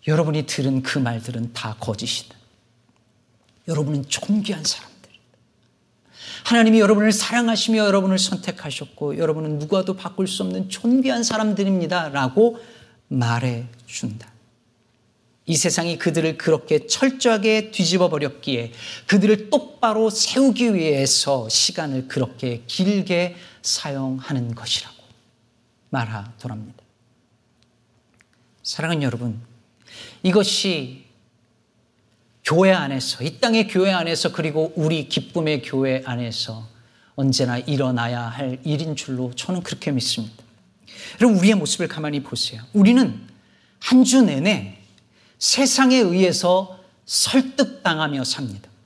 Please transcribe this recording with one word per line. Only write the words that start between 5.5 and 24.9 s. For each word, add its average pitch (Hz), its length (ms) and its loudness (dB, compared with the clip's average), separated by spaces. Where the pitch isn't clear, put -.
하나님이 226 360 6
여러분을 208 320 6
사랑하시며 226 680 0
여러분을 196 400 4
선택하셨고 151 1000 -6
여러분은 156 400 -2
누구와도 190 380 -2
바꿀 190 300 -6
수 185 160 -6
없는 190 260 -4
존귀한 247 540 0
사람들입니다."라고 190 1400 0
말해준다. 120 1200 -4
이 165 60 2
세상이 170 420 0
그들을 160 400 0
그렇게 156 480 0
철저하게 220 840 0
뒤집어 180 360 2
버렸기에 139 640 -4
그들을 208 420 4
똑바로 220 580 0
세우기 240 680 2
위해서 139 720 0
시간을 135 580 -2
그렇게 120 640 -6
길게 185 680 -2
사용하는 131 920 -4
것이라고 - 400 -8